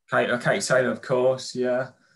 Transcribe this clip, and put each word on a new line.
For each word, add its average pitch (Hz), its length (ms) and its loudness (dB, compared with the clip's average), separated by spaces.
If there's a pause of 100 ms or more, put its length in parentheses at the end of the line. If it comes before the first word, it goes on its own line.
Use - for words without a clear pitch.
(100)
Kate, 123 200 2
uh, 120 80 0
Katie 120 260 0
Taylor, 127 260 2
of 117 120 -6
course, 131 520 0
yeah. 123 340 -2 (280)